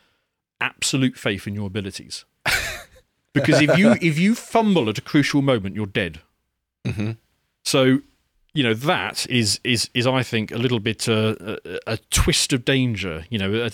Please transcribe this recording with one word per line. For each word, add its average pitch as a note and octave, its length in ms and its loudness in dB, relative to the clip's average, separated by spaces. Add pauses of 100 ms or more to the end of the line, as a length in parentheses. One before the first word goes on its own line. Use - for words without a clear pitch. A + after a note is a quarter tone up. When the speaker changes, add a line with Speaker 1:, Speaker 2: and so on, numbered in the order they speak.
(600)
Speaker 1:
absolute C3 560 -2
faith G2+ 300 -4
in G#2 80 -4
your G#2 120 -6
abilities. G2 580 -10 (220)
<laughs> - 80 0 (800)
Because C#3+ 260 4
if D3 180 4
you, A3 140 8 (100)
if D#3+ 160 0
you G3 160 2
fumble G3+ 540 2
at G#2 100 -4
a - 40 -6
crucial C#3+ 400 2
moment, A#2 340 0
you're G#2+ 100 -4
dead. F#2 340 -4 (640)
Speaker 2:
Mm-hmm. A2 280 -4 (520)
Speaker 1:
So, C3 360 4 (520)
you C#3+ 120 0
know, A2+ 100 2
that A#2 560 -2
is, A#2 320 0
is, A#2+ 320 -2
is, A#2+ 140 0
I B2+ 160 2
think, G#2+ 260 -4
a - 60 -8
little A#2+ 240 0
bit, G#2+ 280 -4
uh, A2 300 0
a, F#2 480 -10
a A2+ 100 -4 (140)
twist - 420 2
of C3 120 0
danger, G2 680 -2
you A#2 80 -4
know, G2 160 -2
a, A#2 200 -2